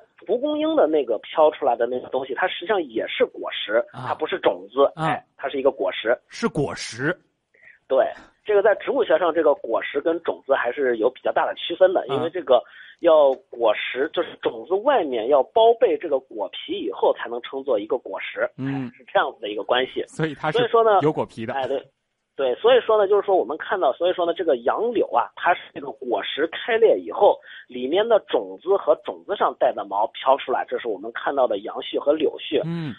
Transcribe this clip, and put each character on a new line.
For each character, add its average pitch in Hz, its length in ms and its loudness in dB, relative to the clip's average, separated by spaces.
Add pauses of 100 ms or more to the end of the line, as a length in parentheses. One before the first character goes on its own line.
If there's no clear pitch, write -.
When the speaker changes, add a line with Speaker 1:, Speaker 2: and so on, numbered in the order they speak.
(280)
Speaker 1:
蒲 220 100 0
公 302 220 -2
英 311 160 0
的 175 100 4
那 151 180 2
个 110 160 -2
飘 156 300 2
出 - 160 -8
来 123 80 6
的 120 140 0
那 123 100 -4
个 123 120 -10
东 127 160 -4
西， 131 100 -8
它 180 100 -2
实 - 140 -4
际 175 80 -14
上 220 160 0
也 117 240 -6
是 - 180 0
果 - 280 -8
实， 113 300 0 (100)
Speaker 2:
啊。 127 160 -10
Speaker 1:
它 151 40 0
不 147 140 -6
是 185 100 -4
种 92 320 0
子， 135 140 2 (120)
Speaker 2:
啊。 160 120 -2
Speaker 1:
哎， 127 180 -4 (120)
它 139 100 -8
是 139 100 -6
一 131 40 -4
个 131 100 4
果 98 220 -2
实。 117 220 0 (120)
Speaker 2:
是 - 200 -8
果 123 280 -4
实。 135 420 -6 (720)
Speaker 1:
对， 131 180 4 (380)
这 214 100 -2
个 202 80 4
在 202 140 4
植 - 160 -8
物 262 100 0
学 170 160 2
上， 165 160 2
这 165 80 0
个 147 140 4
果 113 260 -4
实 - 200 -4
跟 165 220 -2
种 - 220 -6
子 135 80 2
还 123 200 -2
是 127 240 0
有 107 120 2
比 - 140 -20
较 - 80 -2
大 160 160 0
的 98 80 -6
区 - 180 -8
分 185 200 4
的， 170 80 2
Speaker 2:
啊。 135 140 -4
Speaker 1:
因 143 60 0
为 160 80 -2
这 175 140 -8
个 127 180 4 (380)
要 156 320 6 (180)
果 117 240 0
实， 127 380 -4
就 180 100 -4
是 - 200 -6
种 117 260 -6
子 165 60 -4 (100)
外 262 220 2
面 120 240 -4
要 143 120 4
包 226 380 4
被 170 180 2
这 170 120 -6
个 135 100 0
果 101 300 -10
皮 - 320 -10
以 117 100 -6
后 160 220 0
才 - 160 -8
能 120 120 -8
称 135 220 -10
作 123 160 0
一 107 80 -10
个 135 100 -2
果 - 220 -8
实， - 260 -6 (120)
Speaker 2:
嗯。 135 300 -6
Speaker 1:
哎， - 100 -14
是 165 80 -20
这 - 120 -2
样 156 140 0
子 - 80 -16
的 107 80 -10
一 104 80 -6
个 - 80 -6
关 127 240 0
系。 - 200 -6
Speaker 2:
所 160 200 -4
以 143 80 -6
它 156 160 -4
是 214 60 0
Speaker 1:
所 240 100 2
以 - 20 -2
说 226 140 4
呢， 208 180 6
Speaker 2:
有 151 120 2
果 127 120 -4
皮 113 200 -10
的。 120 80 -8
Speaker 1:
哎， 131 120 -4
对。 131 160 -2 (540)
对， 127 200 0
所 220 180 4
以 240 60 6
说 214 180 2
呢， 208 80 4
就 202 140 4
是 190 60 -4
说 190 100 2
我 151 80 2
们 127 140 -8
看 - 200 -6
到， 156 140 2
所 170 180 0
以 175 40 0
说 175 120 -2
呢， 170 80 0
这 175 120 -4
个 147 140 2
杨 135 340 -2
柳 202 140 0
啊， - 280 2
它 - 180 2
是 - 60 -4 (140)
这 - 80 -12
个 135 100 -12
果 113 320 -4
实 151 240 -4
开 - 300 -4
裂 196 200 6
以 - 140 -10
后， - 260 4 (300)
里 123 180 -8
面 190 220 0
的 226 100 4 (120)
种 95 340 -2
子 190 140 2
和 156 260 2
种 - 240 -10
子 196 80 -6
上 160 240 0
带 127 140 2
的 110 100 -8
毛 101 240 -2
飘 135 300 0
出 - 120 -8
来， 120 160 -2
这 120 140 -6
是 - 80 -10
我 101 100 -4
们 110 140 -12
看 147 240 -6
到 131 100 2
的 110 120 0
杨 113 220 -10
絮 131 200 -6
和 143 140 2
柳 156 260 0
絮。 143 240 -2
Speaker 2:
嗯。 160 360 -6